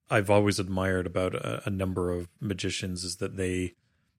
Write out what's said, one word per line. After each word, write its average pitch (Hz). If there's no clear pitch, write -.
I've 104
always 104
admired 92
about 92
a, -
a -
number 92
of 87
magicians 92
is 87
that 95
they, 92